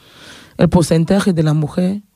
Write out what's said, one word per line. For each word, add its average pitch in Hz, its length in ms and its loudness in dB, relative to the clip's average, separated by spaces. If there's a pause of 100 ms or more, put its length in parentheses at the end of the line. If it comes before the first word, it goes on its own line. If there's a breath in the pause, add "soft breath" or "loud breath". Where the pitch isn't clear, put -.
(580 loud breath)
el 175 120 2
porcentaje 175 640 0
de 165 100 0
la 156 100 0
mujer, 180 480 -2 (140)